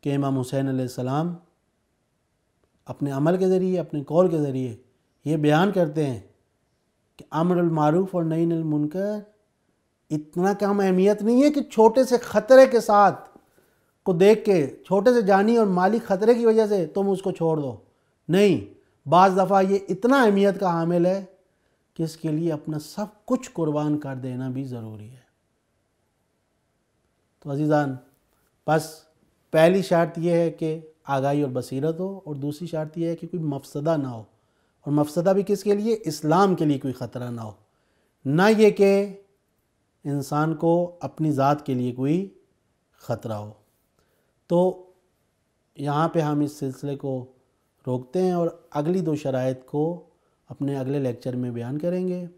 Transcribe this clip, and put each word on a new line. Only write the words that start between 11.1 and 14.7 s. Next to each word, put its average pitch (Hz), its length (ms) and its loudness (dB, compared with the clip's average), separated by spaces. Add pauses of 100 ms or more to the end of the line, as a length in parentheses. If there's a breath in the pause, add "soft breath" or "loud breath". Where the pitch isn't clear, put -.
نہیں 240 200 4
ہے 294 80 6
کہ 285 120 -2
چھوٹے 220 420 4
سے 240 140 0
خطرے 254 480 8
کے 226 140 2
ساتھ 202 480 4 (760)
کو 190 80 0
دیکھ 208 320 6
کے، 175 320 0 (100)